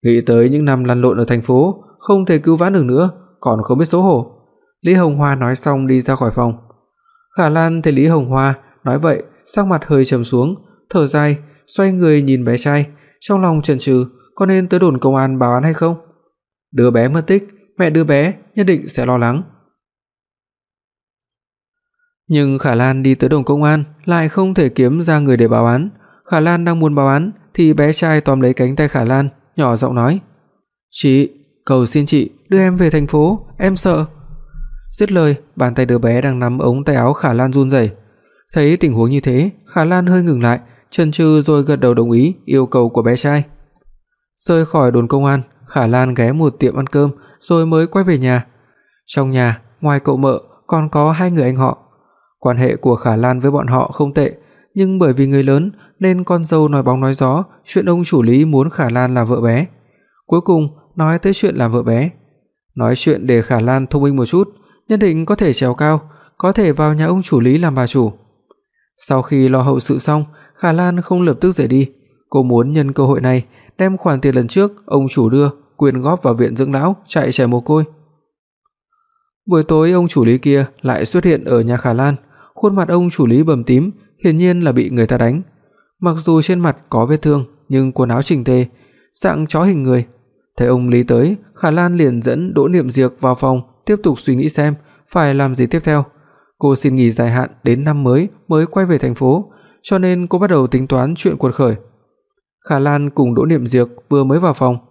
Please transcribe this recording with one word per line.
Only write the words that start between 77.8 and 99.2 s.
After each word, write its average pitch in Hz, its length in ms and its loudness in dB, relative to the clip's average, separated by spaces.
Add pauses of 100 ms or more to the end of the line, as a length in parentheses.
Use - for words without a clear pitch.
Buổi 170 180 2
tối 165 280 2
ông 175 160 2
chủ 135 160 2
Lý 120 140 4
kia 139 280 2 (140)
lại 120 260 -2
xuất 180 180 -2
hiện 170 200 2
ở 120 160 2
nhà 120 160 0
Khả 120 160 -2
Lan, 135 220 0 (400)
khuôn 202 220 0
mặt 180 120 -2
ông 175 220 2
chủ 143 160 0
Lý 120 160 4
bầm 143 220 0
tím, 135 260 2 (340)
hiển 160 120 2
nhiên 175 240 2
là 156 120 0
bị 123 180 0
người 117 160 0
ta 123 120 -2
đánh. 123 240 -2 (580)
Mặc 175 180 -2
dù 160 240 2
trên 180 180 -2
mặt 160 160 -2 (140)
có 113 160 0
vết 151 160 0
thương, 147 220 0 (240)
nhưng 131 240 0
quần 127 160 -2
áo 120 140 -2
chỉnh 139 220 -2
tề, 127 220 2 (480)
dạng 156 320 -2
chó 156 160 -2
hình 180 200 0
người. 127 240 0 (500)
Thấy 120 120 0
ông 123 200 0
Lý 123 140 2
tới, 135 340 0 (180)
Khả 165 160 -2
Lan 175 260 0
liền 127 260 0
dẫn 147 320 -4
Đỗ 139 140 2
Niệm 160 220 0
Diệc 127 300 -2
vào 127 140 0
phòng, 131 260 -2 (260)
tiếp 208 160 0
tục 151 180 0
suy 135 140 -2
nghĩ 135 140 -2
xem 147 260 -2 (380)
phải 147 220 0
làm 139 200 0
gì 127 120 0
tiếp 165 180 -2
theo. 147 200 0 (540)
Cô 139 180 2
xin 131 200 -2
nghỉ 120 140 4
dài 117 200 -2
hạn 127 200 -2 (120)
đến 127 220 0
năm 147 200 0
mới 143 240 2 (200)
mới 160 180 0
quay 190 200 -2
về 165 120 0
thành 123 160 -2
phố, 135 380 0 (300)